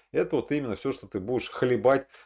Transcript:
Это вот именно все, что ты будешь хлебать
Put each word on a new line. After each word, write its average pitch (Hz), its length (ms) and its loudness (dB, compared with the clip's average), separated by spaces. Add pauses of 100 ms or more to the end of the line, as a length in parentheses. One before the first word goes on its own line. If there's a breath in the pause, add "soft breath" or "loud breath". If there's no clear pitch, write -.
(120)
Это 147 240 0
вот 127 160 -2
именно 131 240 -2
все, 135 160 -4
что - 140 -10
ты 104 140 -6
будешь 113 300 -4
хлебать 127 560 4 (200 loud breath)